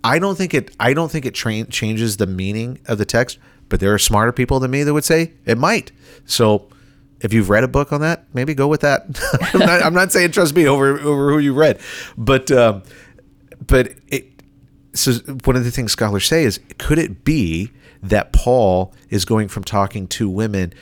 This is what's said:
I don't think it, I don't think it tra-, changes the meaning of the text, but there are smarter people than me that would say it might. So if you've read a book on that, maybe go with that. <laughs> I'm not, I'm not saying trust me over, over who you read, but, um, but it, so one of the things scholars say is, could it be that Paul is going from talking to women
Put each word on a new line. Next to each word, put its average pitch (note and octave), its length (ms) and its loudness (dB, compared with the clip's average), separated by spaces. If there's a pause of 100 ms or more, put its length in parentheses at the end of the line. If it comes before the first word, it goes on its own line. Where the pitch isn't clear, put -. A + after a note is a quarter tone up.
I C3+ 160 2
don't G3 160 -2
think F3+ 180 -4
it, B2 240 -4
I B2 160 0
don't D#3+ 160 -2
think C#3+ 160 -6
it A2 80 -8
tra-, A2 300 -4
changes A2 540 -4
the G2+ 80 0
meaning G2+ 600 -6
of A2 120 -4
the G#2+ 60 -4
text, - 340 -2 (300)
but - 120 -2
there G2 120 2
are G#2 60 2
smarter G#2+ 340 2
people B2+ 280 -2
than C3 100 -2
me C#3 140 -2
that D3 100 0
would D3+ 100 0
say E3 280 0 (120)
it A2+ 140 0
might. F#3 320 0 (340)
So G#2+ 440 0 (520)
if G#2+ 120 -4
you've G#2 180 2
read A2 140 4
a B2+ 40 0
book C#3 240 -2
on D3 100 -2
that, D#3+ 300 -2
maybe C3+ 220 -4
go C3+ 140 0
with D3+ 140 0
that. C#3+ 240 0 (360)
<laughs> - 120 -2
I'm F#3+ 60 4
not, E3+ 220 4
I'm D#3+ 120 0
not F#3 180 2
saying F3 180 2
trust D#3 240 0
me D#3+ 140 4
over, C#3 320 2
over C#3+ 320 0
who D3+ 60 2
you C#3+ 140 2
read, C#3+ 280 2 (360)
but, C3 360 0
um, A2+ 320 4 (840)
but B2+ 260 2 (140)
it, - 320 -10 (600)
so C3 140 2 (320)
one C3 100 2
of B2+ 80 0
the A#2+ 80 -4
things A#2 220 -4
scholars G2+ 340 -2
say D#3+ 160 2
is, A2 160 0 (200)
could D3+ 200 0
it - 240 -4
be F#2+ 480 -4 (320)
that G2 300 0
Paul G2 600 2 (180)
is G2+ 140 -2
going A2 220 0
from G2 160 -10
talking G2 460 -4
to G#2+ 200 -4
women G2 540 -4